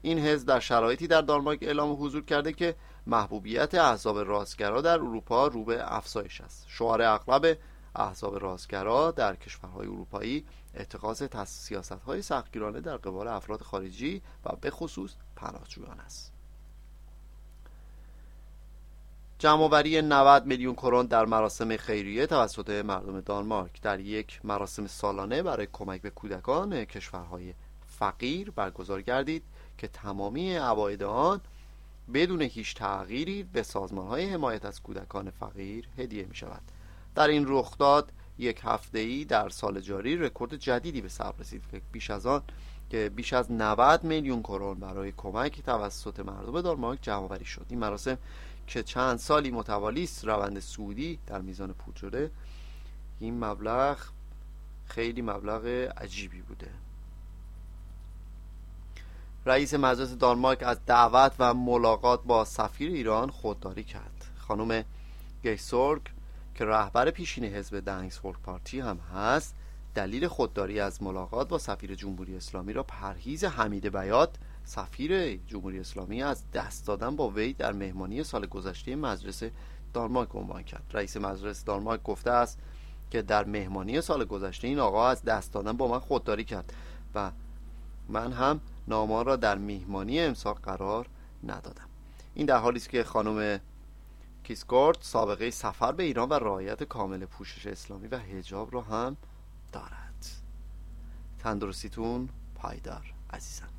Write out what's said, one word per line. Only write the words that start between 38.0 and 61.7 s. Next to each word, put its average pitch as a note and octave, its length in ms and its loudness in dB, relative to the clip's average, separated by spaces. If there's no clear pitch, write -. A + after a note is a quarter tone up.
یک A#2 260 0
هفته‌ای A2+ 600 -2
در G#2+ 240 4
سال G2 320 -4
جاری G2+ 360 -2
رکورد C#3+ 400 -2
جدیدی C3 440 0
به A#2 80 -8
ثبت - 320 -6
رسید - 300 -10
که - 120 -10
بیش - 180 -8
از G2+ 160 -2
آن، C#3 160 4
که G#2+ 260 0
بیش A#2+ 160 -4
از A#2+ 200 4
نود A#2 520 8
میلیون C#3+ 380 0
کرون G2 360 -4
برای G2 380 -6
کمک A#2 460 -4
توسط G#2 580 -2
مردم G2 400 -6
دانمارک C#3 420 0
جمع‌آوری G2 420 -4
شد. - 240 -10
این B2 100 -4
مراسم A2 400 -2
که A#2 160 -4
چند B2+ 360 2
سالی D3 320 4
متوالی A2 540 0
است - 200 -10
روند G2+ 360 2
سعودی A2 680 -8
در G2 140 -6
میزان F#2+ 320 -8
پول - 220 -12
شده، B2+ 360 -4
این A#2 240 -4
مبلغ A2+ 540 2
خیلی A#2 360 -2
مبلغ G#2+ 440 -4
عجیبی F#2+ 460 -10
بوده. - 280 -12
رئیس C3+ 280 6
مجلس B2+ 380 4
دانمارک B2+ 500 6
از A#2+ 240 2
دعوت B2 520 10
و B2 160 8
ملاقات A#2+ 680 6